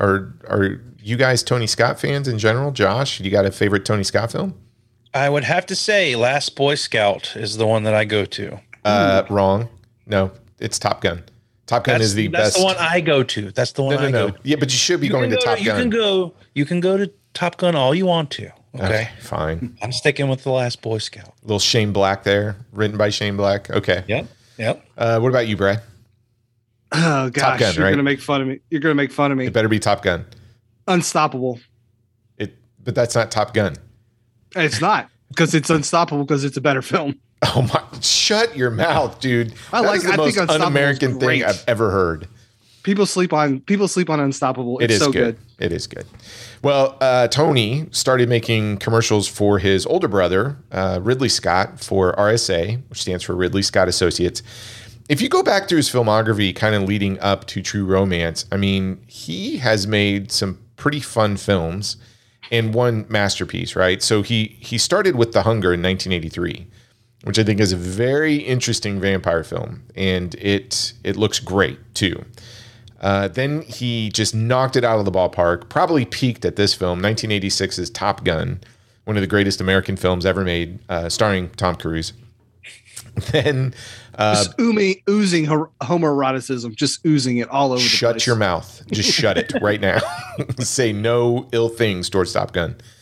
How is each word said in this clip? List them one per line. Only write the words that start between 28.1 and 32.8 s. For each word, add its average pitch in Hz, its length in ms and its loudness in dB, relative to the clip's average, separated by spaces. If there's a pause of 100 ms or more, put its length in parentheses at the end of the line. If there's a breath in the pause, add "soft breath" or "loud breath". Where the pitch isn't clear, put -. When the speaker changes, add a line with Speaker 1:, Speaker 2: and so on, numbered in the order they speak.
Speaker 3:
fun 139 200 0
of 131 60 -2
me. 131 120 -6 (100)
You're 151 120 -2
gonna 156 120 2
make 143 180 0
fun 143 200 2
of 135 60 0
me. 127 100 -2
Speaker 1:
It 101 60 -6
better 110 140 4
be 107 120 2
Top 101 240 2
Gun. 87 220 0 (640 soft breath)
Speaker 3:
Unstoppable. 147 720 0 (800)
Speaker 1:
It, - 180 -8 (280)